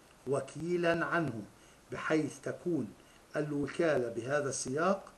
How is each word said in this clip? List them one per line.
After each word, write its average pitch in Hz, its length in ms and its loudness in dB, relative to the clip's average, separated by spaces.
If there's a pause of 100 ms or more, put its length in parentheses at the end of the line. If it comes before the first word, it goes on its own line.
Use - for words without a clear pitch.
(280)
وكيلاً 170 760 0
عنهم، 135 400 0 (460)
بحيث 151 480 0
تكون 131 540 -2 (420)
الوكالة 143 760 0
بهذا 135 400 -2
السياق 170 540 0 (140)